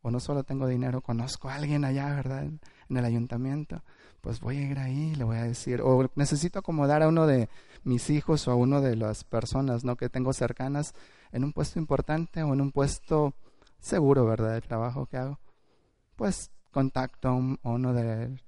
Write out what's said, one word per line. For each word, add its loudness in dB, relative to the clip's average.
o -6
no 0
solo -4
tengo -4
dinero, 0
conozco -6
a -8
alguien 0
allá, -2
¿verdad? -4
En, -8
en -2
el 0
ayuntamiento, -4
pues -6
voy -4
a -4
ir -4
ahí, -2
le -2
voy 0
a -2
decir, -2
o 6
necesito 2
acomodar 4
a 8
uno 6
de 4
mis 0
hijos 2
o 2
a 4
uno 4
de 2
las -2
personas, -2
¿no? -2
que -4
tengo -2
cercanas -4
en -2
un -2
puesto -2
importante -2
o 0
en 2
un 0
puesto 0
seguro, 4
¿verdad? 2
El -4
trabajo -4
que -10
hago, -6
pues -2
contacto -2
a 4
un, 0
a -4
uno 0
de -2